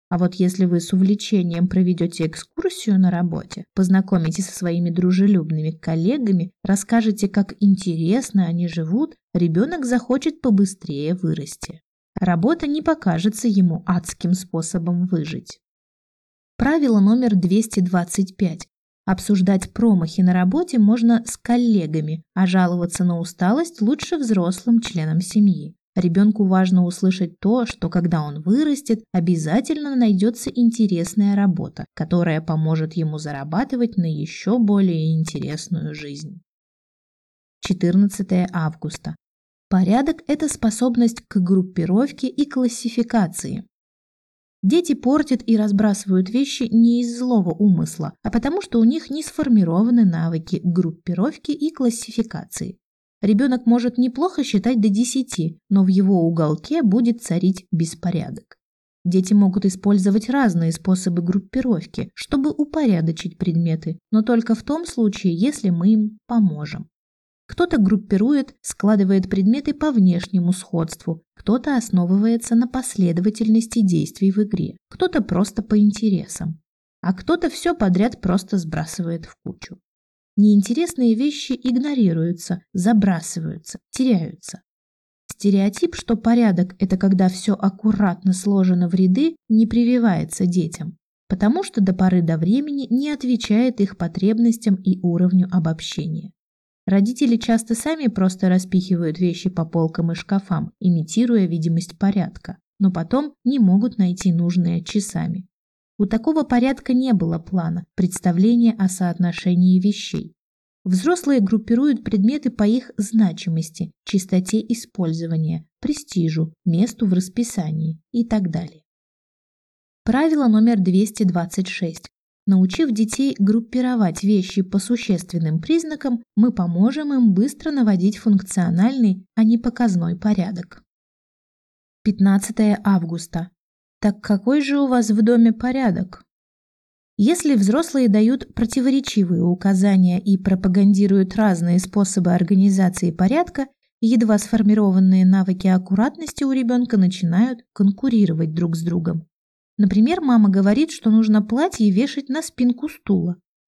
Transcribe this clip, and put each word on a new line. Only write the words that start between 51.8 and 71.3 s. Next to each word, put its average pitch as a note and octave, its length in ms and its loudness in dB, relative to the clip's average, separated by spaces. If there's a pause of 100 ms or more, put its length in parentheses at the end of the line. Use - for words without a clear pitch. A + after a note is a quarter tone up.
Ребёнок B3 460 0
может A#3+ 320 2
неплохо C4 460 -2
считать A3+ 360 0
до G#3+ 80 2
десяти, G#3 720 -2 (100)
но G3 140 4
в F#3 60 2
его F#3+ 340 4
уголке E3 600 0
будет A#3 400 0
царить F3+ 500 -2
беспорядок. E3 840 -6 (480)
Дети F#3 280 0
могут G3 320 4
использовать G3+ 640 0
разные F#3+ 420 0
способы F3+ 520 -2
группировки, F#3+ 920 -4
чтобы C#4+ 360 -4
упорядочить G3+ 880 -2
предметы, D#3+ 600 -2 (140)
но A3 100 4
только A3+ 320 0
в G#3+ 80 -4
том E4 240 -4
случае, G3 480 -2
если G#3 360 -2
мы F3 240 0
им G#3+ 320 -2
поможем. D#3 600 -2 (600)
Кто-то F4 300 0
группирует, G#3+ 840 0
складывает G3 680 0
предметы A3+ 420 0
по D4+ 180 -2
внешнему F3+ 640 0
сходству, E3 680 -6 (120)